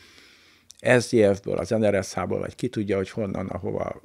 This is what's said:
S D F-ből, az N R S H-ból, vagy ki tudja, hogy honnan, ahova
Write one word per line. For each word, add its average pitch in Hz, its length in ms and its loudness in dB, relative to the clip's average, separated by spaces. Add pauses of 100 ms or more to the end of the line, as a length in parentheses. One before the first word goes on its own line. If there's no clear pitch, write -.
(1000)
S 117 100 -2
D 104 280 6
F-ből, 101 220 -4
az 87 120 -4
N 110 160 2
R 98 180 2
S - 100 -12
H-ból, 98 240 -2
vagy 95 160 -8
ki 131 140 -4
tudja, 101 280 -2
hogy 95 140 -2
honnan, 95 360 -4
ahova 95 580 -6